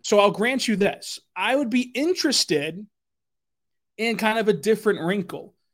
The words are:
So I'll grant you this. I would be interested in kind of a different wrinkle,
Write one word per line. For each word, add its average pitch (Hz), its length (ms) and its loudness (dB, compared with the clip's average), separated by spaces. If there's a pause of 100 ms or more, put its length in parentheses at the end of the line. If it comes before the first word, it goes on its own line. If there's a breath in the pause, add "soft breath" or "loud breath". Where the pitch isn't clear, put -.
So 214 160 2
I'll 202 120 6
grant 240 360 -2
you 220 80 0
this. - 460 -2 (160)
I 208 180 0
would 269 160 0
be 247 120 2
interested 214 1040 -2 (1080)
in 226 200 -2
kind 214 220 0
of 220 100 2
a 208 60 4
different 208 480 0
wrinkle, 180 520 -4 (200)